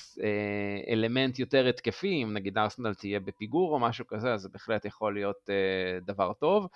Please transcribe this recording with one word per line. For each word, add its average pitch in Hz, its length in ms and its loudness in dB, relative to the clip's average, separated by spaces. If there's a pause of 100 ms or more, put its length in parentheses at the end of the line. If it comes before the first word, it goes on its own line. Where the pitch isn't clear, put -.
(220)
אה, 104 680 -2
אלמנט 123 460 2
יותר 131 280 4
התקפי. 131 560 0
אם 107 100 -2
נגיד 101 260 -4
ארסנל 107 360 0
תהיה 101 260 -4
בפיגור 127 540 0
או 139 40 2
משהו 117 280 0
כזה, 113 260 -2
אז 107 80 -2
זה 95 80 -12
בהחלט 101 360 -4
יכול 104 300 -2
להיות, 101 360 -4
אה, 95 560 0
דבר 98 260 0
טוב. 185 440 2